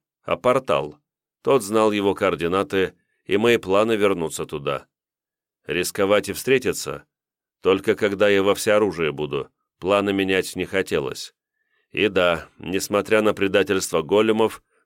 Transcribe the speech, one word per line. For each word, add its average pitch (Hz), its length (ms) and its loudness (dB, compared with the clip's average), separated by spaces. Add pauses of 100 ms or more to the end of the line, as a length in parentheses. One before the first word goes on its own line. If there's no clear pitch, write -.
(220)
а - 140 -4
портал. 82 640 -2 (440)
Тот 131 200 2
знал 107 300 2
его 101 220 0
координаты 92 800 -2 (300)
и 90 120 -2
мои 117 200 4
планы 107 400 0
вернуться 87 500 -2
туда. 71 400 -6 (800)
Рисковать 95 640 0
и 98 40 -6
встретиться? 85 720 -4 (560)
Только 95 360 2
когда 101 320 2
я 101 140 4
во 98 120 4
всеоружии 95 560 0
буду, 71 400 -6 (280)
планы 101 340 0
менять 95 420 0
не 90 100 -4
хотелось. 87 680 -4 (560)
И 98 180 0
да, 87 400 0 (100)
несмотря 101 640 0
на 104 120 2
предательство 95 680 0
големов, 107 600 2 (240)